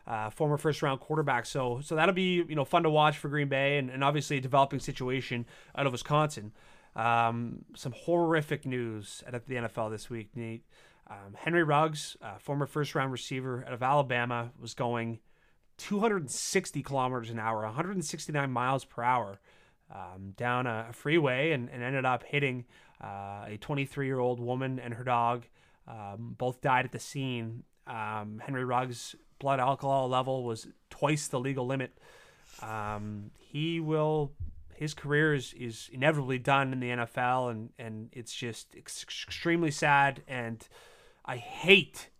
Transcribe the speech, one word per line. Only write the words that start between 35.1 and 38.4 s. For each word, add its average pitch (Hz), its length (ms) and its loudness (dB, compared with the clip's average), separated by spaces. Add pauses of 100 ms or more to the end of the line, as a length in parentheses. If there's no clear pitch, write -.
is, 123 180 -4
is 117 400 -10
inevitably 135 460 2
done 135 340 4
in 127 60 -2
the 123 100 -2
N 123 100 -2
F 117 160 -4
L, 127 340 2
and, 113 280 -6
and 110 340 -10
it's 120 220 -12
just - 420 -8